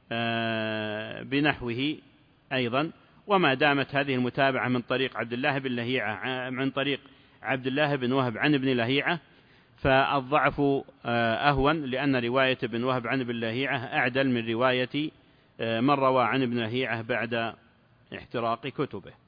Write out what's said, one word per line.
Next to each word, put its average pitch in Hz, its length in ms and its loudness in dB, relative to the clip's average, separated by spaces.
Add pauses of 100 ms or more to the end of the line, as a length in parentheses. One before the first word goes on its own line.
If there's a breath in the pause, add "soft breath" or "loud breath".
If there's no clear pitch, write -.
(120)
آه، 110 1120 -4
بنحوه 131 720 -2 (560)
أيضًا. 131 380 0 (360 soft breath)
وما 180 260 4
دامت 139 420 2
هذه 143 200 0
المتابعة 123 520 2
من 127 140 2
طريق 127 360 -2
عبد 117 160 -4
الله 135 240 -2
بن 135 140 -4
لهيعة، 117 540 -2
آه، 131 240 -4
من 131 200 -2
طريق 135 300 -2 (420 loud breath)
عبد 127 260 -2
الله 143 280 0
بن 123 160 0
وهب 127 260 0
عن 143 180 4
ابن 131 120 0
لهيعة، 131 520 0 (580 soft breath)
فالضعف، 135 840 2 (440)
آه، 117 300 2 (140)
أهون، 143 360 2
لأن 131 300 0
رواية 127 480 2
ابن 117 200 -2
وهب 127 240 0
عن 131 140 0
ابن 120 180 -4
لهيعة 127 380 -2
أعدل 131 520 0
من 117 200 0
رواية، 127 640 0 (480 soft breath)
آه، 113 220 -2
من 135 100 4
روى 131 320 4
عن 120 180 0
ابن 123 180 -2
لهيعة 117 420 -2
بعد 113 520 -4 (600)
احتراق 117 540 -4
كتبه. 123 440 -8 (160)